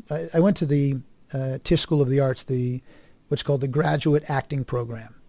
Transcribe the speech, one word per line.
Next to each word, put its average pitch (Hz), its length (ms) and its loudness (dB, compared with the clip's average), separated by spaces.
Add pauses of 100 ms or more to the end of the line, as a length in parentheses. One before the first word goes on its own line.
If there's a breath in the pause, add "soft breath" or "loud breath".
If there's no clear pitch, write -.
(100)
I, 165 240 -6
I 165 60 6
went 185 180 6
to 165 80 0
the, 139 340 2 (340)
uh, 131 280 -4
Tisch 165 200 2
School 151 180 2
of 127 80 2
the 135 120 2
Arts, 131 240 0
the, 127 380 -2 (460 soft breath)
what's - 140 -2
called 139 180 0
the 139 80 -2
Graduate 151 600 2
Acting 139 340 -2
Program. 117 500 -8 (140)